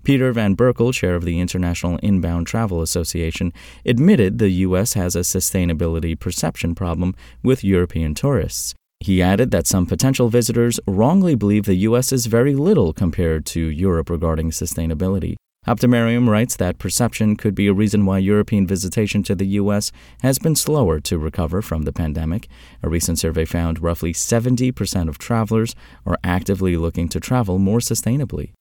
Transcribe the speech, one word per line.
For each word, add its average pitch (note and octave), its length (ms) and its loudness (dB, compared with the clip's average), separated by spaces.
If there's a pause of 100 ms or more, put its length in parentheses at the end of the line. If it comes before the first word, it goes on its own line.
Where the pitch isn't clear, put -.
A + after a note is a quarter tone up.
Peter C3 260 2
Van G#2+ 240 0
Berkel, A#2+ 400 2
chair F2+ 220 0
of F2 80 -2
the E2+ 160 -2
International F2 600 -2
Inbound E2+ 460 0
Travel F#2 360 -2
Association, E2+ 680 -4 (320)
admitted A#2+ 540 4
the G#2 120 4
U F2+ 260 2
S G2+ 160 0
has F2 240 -2
a F2 40 0
sustainability E2+ 960 -2
perception - 600 -4
problem F2 400 -2 (260)
with A#2+ 220 2
European F2 500 0
tourists. - 600 -2 (260)
He F#2 200 2
added G2+ 280 4
that E2+ 160 0
some F#2 200 2
potential B2+ 420 2
visitors A#2 580 2
wrongly D3 480 2
believe G#2 300 2
the G2 240 2
U A#2 80 4
S B2+ 160 0
is B2 140 0
very A#2+ 280 2
little C#3+ 380 2
compared E2 540 0
to - 120 -6
Europe E2 520 0
regarding D#2+ 400 -2
sustainability. E2 880 -4 (300)
Abdemariam A#2+ 600 2
writes G#2+ 280 2
that F2+ 200 -2
perception G#2+ 580 0
could G#2+ 200 -2
be G2+ 120 0
a G2+ 60 4
reason G#2 320 2
why F#2+ 140 2
European G2+ 480 2
visitation G2 560 -2
to G2+ 120 0
the G2 120 -2
U G2+ 260 0
S G#2 180 -2 (300)
has C3 180 2
been D#3+ 160 0
slower A2+ 460 2
to - 160 -2
recover D#2+ 460 -2
from D#2+ 220 -4
the - 100 -4
pandemic. D#2+ 520 -4 (360)
A E2 80 -2
recent E2 280 -2
survey D#2+ 280 0
found E2 340 -2
roughly E2+ 320 -2
seventy B2 580 0
percent F#2+ 380 -4
of - 80 -6
travelers A2+ 580 -2 (300)
are F2+ 180 -2
actively F2+ 540 0
looking E2 320 -2
to - 120 -4
travel G2+ 380 0
more G2 200 2
sustainably. A2+ 720 -4 (100)